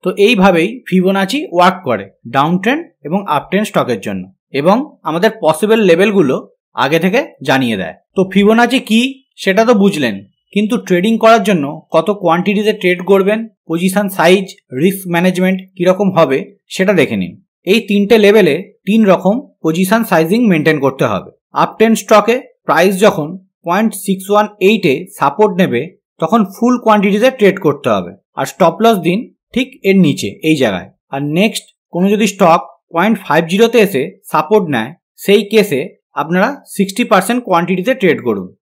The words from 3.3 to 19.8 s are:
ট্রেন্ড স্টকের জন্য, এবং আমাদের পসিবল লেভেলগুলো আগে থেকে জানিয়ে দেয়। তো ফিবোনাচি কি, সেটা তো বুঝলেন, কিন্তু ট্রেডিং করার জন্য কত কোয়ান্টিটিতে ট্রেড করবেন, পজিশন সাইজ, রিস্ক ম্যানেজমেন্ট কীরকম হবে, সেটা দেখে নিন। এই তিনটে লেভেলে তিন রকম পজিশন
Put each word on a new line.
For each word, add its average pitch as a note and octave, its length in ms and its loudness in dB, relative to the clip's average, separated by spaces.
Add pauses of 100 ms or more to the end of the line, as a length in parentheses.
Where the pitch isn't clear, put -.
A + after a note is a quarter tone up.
ট্রেন্ড G#3 180 -2
স্টকের A#2+ 340 -2
জন্য, F#2+ 220 -8 (360)
এবং F3+ 160 2 (280)
আমাদের F3 280 0 (100)
পসিবল G#3+ 380 0 (100)
লেভেলগুলো E3+ 460 2 (400)
আগে C#3 240 0
থেকে F#3 200 0 (280)
জানিয়ে B2+ 340 0
দেয়। D#2+ 140 -10 (200)
তো F#3+ 60 0 (100)
ফিবোনাচি A3+ 480 2
কি, A#3 220 0 (340)
সেটা F#3+ 300 0
তো A#3+ 80 4 (100)
বুঝলেন, D3 320 0 (380)
কিন্তু G#3 220 -2 (120)
ট্রেডিং F#3 300 2
করার A3 260 4
জন্য F3+ 220 0 (260)
কত D#3+ 160 0 (140)
কোয়ান্টিটিতে G3 520 0
ট্রেড F3+ 260 -2 (120)
করবেন, G3 280 2 (280)
পজিশন F#3 420 -2
সাইজ, F#3 360 2 (360)
রিস্ক F#3+ 200 0 (120)
ম্যানেজমেন্ট F#3 460 0 (160)
কীরকম F#3 320 0 (100)
হবে, C#3 200 2 (380)
সেটা F#3+ 180 0
দেখে A#2+ 280 0
নিন। E2 120 -8 (340)
এই A3 120 2 (100)
তিনটে G3+ 280 2
লেভেলে G3+ 380 4 (320)
তিন A3 180 2
রকম F#3 300 2 (280)
পজিশন F#3 460 0